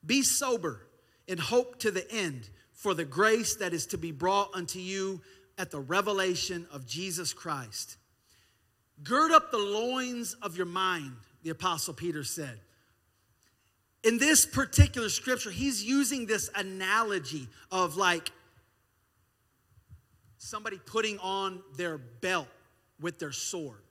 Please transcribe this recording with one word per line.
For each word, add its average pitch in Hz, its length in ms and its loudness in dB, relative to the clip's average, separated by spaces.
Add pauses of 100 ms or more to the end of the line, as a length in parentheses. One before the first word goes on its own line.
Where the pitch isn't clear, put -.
Be 262 160 4
sober 175 640 0 (400)
and 180 120 -4
hope 247 400 2
to 220 120 2
the 180 200 -4
end 147 380 -4 (240)
for 196 200 -2
the 160 120 -2
grace 214 500 4
that 180 180 -4
is 165 140 -4
to 190 100 -4
be 165 140 -6
brought 190 420 2
unto 180 240 -6
you 190 420 -4 (380)
at 185 140 -6
the 147 80 -8
revelation 185 920 0
of 135 140 -12
Jesus 165 480 -6
Christ." 135 640 -8 (1040)
Gird 285 300 4
up 311 180 8
the 240 80 0
loins 240 880 -2
of 180 120 -6
your 180 120 -2
mind, 175 460 -2 (280)
the 160 80 -6
Apostle 160 460 -2
Peter 160 280 -6
said. 127 360 -8 (1400)
In 226 160 6
this 302 260 8
particular - 640 4
scripture, 247 420 -2
he's 220 320 -2
using 262 440 0
this 208 280 -2
analogy 190 920 -2 (240)
of, 180 260 2
like, 175 340 2 (2000)
somebody 214 480 -8
putting 220 340 2
on 190 420 -2 (140)
their 165 220 -2
belt 143 500 -2 (540)
with 170 180 -4
their 147 120 -6
sword. 135 600 -6